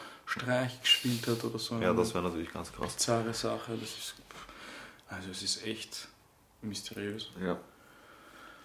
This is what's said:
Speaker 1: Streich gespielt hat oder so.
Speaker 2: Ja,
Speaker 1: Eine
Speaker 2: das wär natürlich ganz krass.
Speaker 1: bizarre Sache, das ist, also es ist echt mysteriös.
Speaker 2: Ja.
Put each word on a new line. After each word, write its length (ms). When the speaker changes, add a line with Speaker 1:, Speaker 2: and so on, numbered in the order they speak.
Speaker 1:
Streich 540
gespielt 460
hat 160
oder 160
so. 220
Speaker 2:
Ja, 100
Speaker 1:
Eine 80
Speaker 2:
das 160
wär 80
natürlich 300
ganz 200
krass. 220
Speaker 1:
bizarre 400
Sache, 460
das 100
ist, 240
also 220
es 120
ist 240
echt 400
mysteriös. 680
Speaker 2:
Ja. 140